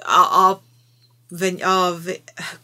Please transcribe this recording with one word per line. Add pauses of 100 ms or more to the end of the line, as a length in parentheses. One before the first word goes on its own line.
our,
our, (720)
ven-,
our
v-, (460)